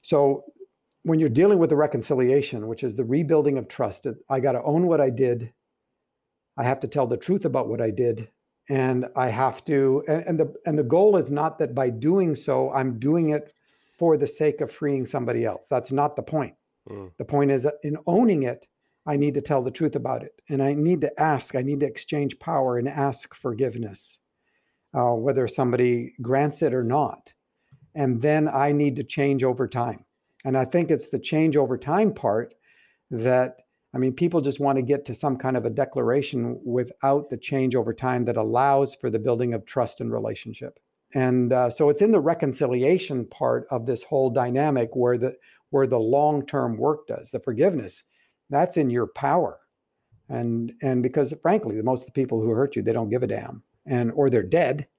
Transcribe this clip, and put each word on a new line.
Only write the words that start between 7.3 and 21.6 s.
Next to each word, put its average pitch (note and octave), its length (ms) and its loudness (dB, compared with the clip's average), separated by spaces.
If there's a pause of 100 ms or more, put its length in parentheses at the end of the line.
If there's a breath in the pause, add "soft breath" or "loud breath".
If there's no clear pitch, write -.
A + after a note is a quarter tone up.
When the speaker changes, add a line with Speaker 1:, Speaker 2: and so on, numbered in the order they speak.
Speaker 1:
about C3+ 240 0
what A2+ 120 -4
I A2+ 100 0
did. A2+ 380 -2 (400)
And C3 380 0 (100)
I B2+ 120 0
have B2+ 380 -2
to, C#3 400 2
and, D#3+ 200 0
and E3 140 0
the, C#3+ 140 0 (120)
and D3+ 120 0
the D3 40 0
goal F#3 340 4
is C3+ 160 0
not D#3 280 -2
that C3 140 -2
by C3 140 0
doing D#3 460 0
so, C3 380 0
I'm C3 260 -2
doing D#3 320 2
it D3+ 240 -4 (420)
for E3 200 4
the C3+ 100 0
sake D3 340 -2
of D#3 100 -4
freeing C#3 360 -2
somebody A#2+ 380 -2
else. - 240 -6
That's B2+ 240 -2
not C#3+ 240 0
the D3 60 -6
point. - 320 -4 (360)
Speaker 2:
Mm. G2 260 -14
Speaker 1:
The A#2+ 80 -8
point C#3+ 280 2
is B2+ 100 2
that D3 200 0
in D3+ 140 -4 (100)
owning F#3 360 4
it, A#2+ 240 -4 (400)
I D3 100 -2
need C#3+ 180 2
to C#3+ 60 0
tell C3+ 220 0
the B2 80 -4
truth D3+ 260 -2
about B2 260 -4
it. - 180 -20 (100)
And C3+ 120 0
I C#3+ 120 2
need D#3 260 2
to D3 200 -4
ask, D3+ 340 0
I B2+ 80 0